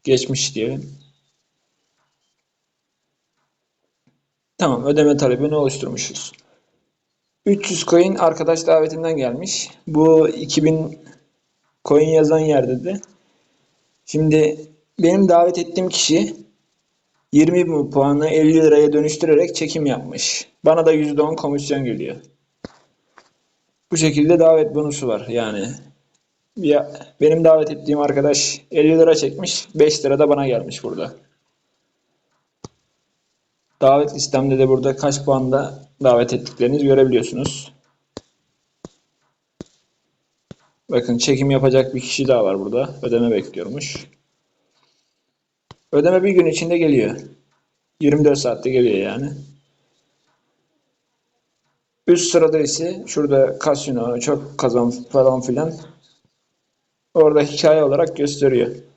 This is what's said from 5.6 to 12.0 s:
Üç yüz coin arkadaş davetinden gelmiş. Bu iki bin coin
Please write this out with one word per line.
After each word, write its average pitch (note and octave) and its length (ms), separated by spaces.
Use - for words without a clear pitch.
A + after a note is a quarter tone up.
Üç G3+ 260
yüz E3 140
coin F3 300
arkadaş D#3+ 520
davetinden D#3+ 500
gelmiş. C3+ 520
Bu D#3 420
iki D3 340
bin D#3+ 360
coin D3+ 240